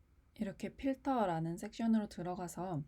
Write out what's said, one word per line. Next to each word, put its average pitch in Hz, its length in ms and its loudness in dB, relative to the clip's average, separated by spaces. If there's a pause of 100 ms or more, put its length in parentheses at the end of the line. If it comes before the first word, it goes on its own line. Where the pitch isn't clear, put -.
(360)
이렇게 220 400 -4
필터라는 208 840 2
섹션으로 220 500 2
들어가서, 175 800 -4